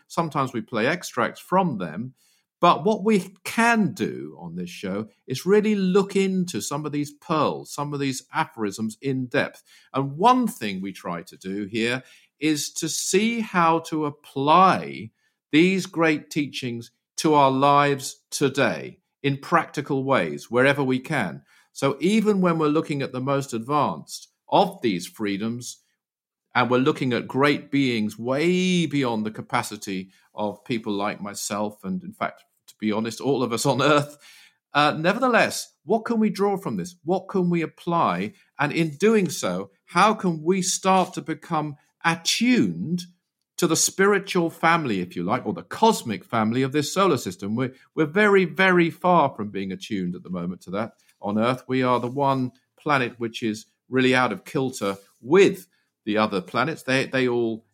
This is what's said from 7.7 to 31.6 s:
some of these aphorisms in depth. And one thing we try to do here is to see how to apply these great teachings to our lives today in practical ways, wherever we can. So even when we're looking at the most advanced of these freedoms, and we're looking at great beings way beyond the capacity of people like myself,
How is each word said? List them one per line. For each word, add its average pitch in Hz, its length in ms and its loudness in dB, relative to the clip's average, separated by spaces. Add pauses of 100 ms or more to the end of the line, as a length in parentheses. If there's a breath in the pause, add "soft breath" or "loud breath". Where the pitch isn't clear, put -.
some 147 220 -6
of 143 60 -6
these 135 240 -4 (100)
aphorisms 110 680 -4
in 131 260 -4
depth. 120 340 -2 (320 soft breath)
And 135 240 -4
one 247 300 4
thing 98 340 -6
we 98 100 -6
try 87 320 -8
to 80 140 -20
do 98 280 -6
here 117 380 -2 (360 soft breath)
is 147 340 -2
to - 140 -6
see 220 540 0
how 170 380 2
to 160 260 -4
apply 139 1080 0 (400)
these 180 340 4
great 160 440 0
teachings 123 640 -6 (260)
to 156 160 4
our 139 180 6
lives 143 800 2
today 107 680 0 (220)
in 139 160 0
practical 143 680 -2
ways, 98 460 0
wherever 135 340 4
we 127 160 0
can. 127 440 -4 (280 soft breath)
So - 280 -2
even 202 420 2
when 175 160 2
we're 156 100 2
looking 151 340 0
at 127 100 -6
the 127 100 -6
most 139 320 -2
advanced 113 760 -4 (200)
of 180 320 2
these 95 240 -2
freedoms, 113 760 -6 (720)
and 123 140 4
we're 123 80 4
looking 139 340 0
at 117 160 -2
great 139 420 0
beings 117 480 0
way 170 680 0
beyond 127 400 0
the 107 60 -6
capacity 104 800 -6 (240 soft breath)
of 104 300 -6
people 113 300 -4
like 98 280 -4
myself, 104 640 -8